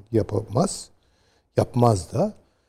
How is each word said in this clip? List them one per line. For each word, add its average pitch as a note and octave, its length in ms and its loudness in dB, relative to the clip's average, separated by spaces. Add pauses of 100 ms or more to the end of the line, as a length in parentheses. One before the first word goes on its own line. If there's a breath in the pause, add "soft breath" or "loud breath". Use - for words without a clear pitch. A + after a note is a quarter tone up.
(120)
yapamaz. - 800 -2 (680)
Yapmaz A2+ 560 2
da. G3 220 -2 (340)